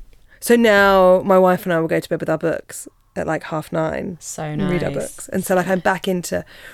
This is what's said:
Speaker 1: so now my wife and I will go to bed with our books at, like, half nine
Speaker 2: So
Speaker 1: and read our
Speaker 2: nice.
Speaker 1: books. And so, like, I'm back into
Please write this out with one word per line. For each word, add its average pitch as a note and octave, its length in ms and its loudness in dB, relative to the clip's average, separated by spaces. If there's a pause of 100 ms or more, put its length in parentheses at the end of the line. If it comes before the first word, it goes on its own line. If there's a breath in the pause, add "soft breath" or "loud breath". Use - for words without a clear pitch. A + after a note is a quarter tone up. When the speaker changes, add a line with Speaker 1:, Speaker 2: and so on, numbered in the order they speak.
(400 soft breath)
Speaker 1:
so - 160 2
now G3 680 6
my F#3+ 120 4
wife F3+ 280 4
and F3+ 80 -2
I E3 60 0
will D#3+ 80 -2
go E3 120 0
to - 100 -8
bed D#3+ 120 -4
with E3+ 80 -8
our D#3+ 80 0
books - 500 -6 (280)
at, E3+ 120 -6
like, D#3 160 -4
half - 280 -8
nine D#3+ 480 -4
Speaker 2:
So - 240 -12
Speaker 1:
and D#3 260 -4
read F3+ 140 -2
our - 80 -4
Speaker 2:
nice. - 240 -8
Speaker 1:
books. - 140 -16
And F#3+ 140 -4
so, F#3 120 -2
like, F3 120 0
I'm F#3+ 120 -2
back F#3+ 280 -4
into F3+ 380 -4 (280 loud breath)